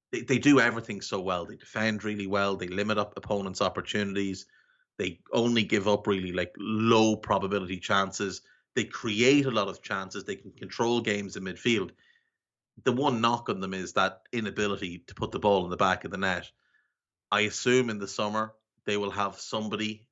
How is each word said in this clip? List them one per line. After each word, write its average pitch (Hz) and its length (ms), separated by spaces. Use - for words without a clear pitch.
They, 120 80
they 120 180
do 135 220
everything 113 400
so 101 200
well. 90 260
They 104 100
defend 107 480
really 104 220
well. 98 300
They 92 120
limit 104 300
up - 180
opponents' 98 460
opportunities. 98 840
They 95 220
only 117 320
give 101 240
up 104 180
really, 92 260
like, 90 260
low 110 580
probability 95 600
chances. 98 640
They 110 100
create 123 640
a 127 40
lot 104 180
of 90 140
chances. 95 420
They 98 120
can 95 160
control 117 480
games 104 360
in 95 80
midfield. 95 460
The 123 80
one 127 280
knock 117 280
on 98 120
them 95 140
is 90 200
that 95 280
inability 101 720
to - 80
put - 180
the 95 60
ball 98 260
in 90 60
the 90 60
back 92 280
of 90 60
the 85 80
net. 92 320
I 104 80
assume 120 500
in 107 80
the 101 80
summer 107 460
they 104 120
will 101 140
have 98 300
somebody 107 720